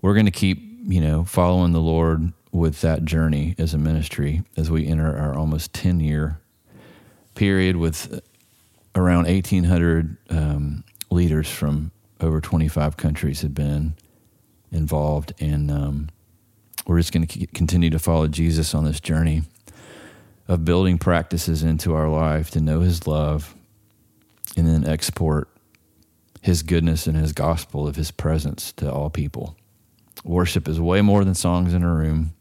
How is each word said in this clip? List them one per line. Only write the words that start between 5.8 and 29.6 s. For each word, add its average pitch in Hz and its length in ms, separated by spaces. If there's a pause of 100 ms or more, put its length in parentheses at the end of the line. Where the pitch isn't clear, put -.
period 92 400
with 82 460 (760)
around 90 320
eighteen 90 380
hundred, 82 500 (140)
um, 73 560 (260)
leaders 78 380
from 76 420 (300)
over 80 180
twenty-five 78 560
countries 76 460
have 73 120
been 73 400 (760)
involved, 76 720
and, 73 280
um, 71 380 (800)
we're 85 120
just 82 120
gonna 82 180
c-, - 180
continue 85 420
to 80 100
follow 80 300
Jesus 80 440
on 78 120
this 78 160
journey 80 420 (1040)
of 85 160
building 90 340
practices 82 640
into 80 320
our 78 160
life 78 420
to 80 100
know 78 180
his 87 260
love 76 480 (1000)
and 82 100
then 80 220
export 78 600 (920)
his 82 220
goodness 82 420
and 78 120
his 78 160
gospel 76 520
of 71 120
his 78 140
presence 78 600
to 73 180
all 71 200
people. 76 480 (680)